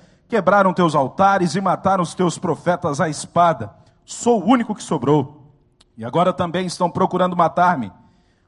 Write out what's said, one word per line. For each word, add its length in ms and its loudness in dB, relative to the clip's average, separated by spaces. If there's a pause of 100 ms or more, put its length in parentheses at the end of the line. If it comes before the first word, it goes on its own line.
(280)
quebraram 460 2
teus 220 2
altares 580 0
e 60 -2
mataram 420 0
os 100 -6
teus 260 -2
profetas 600 -2
à 80 0
espada. 640 0 (320)
Sou 380 0
o 40 -6
único 280 2
que 80 -16
sobrou. 720 -2 (420)
E 80 -14
agora 280 0
também 340 -4
estão 240 -4
procurando 460 -2
matar-me.' 560 0 (560)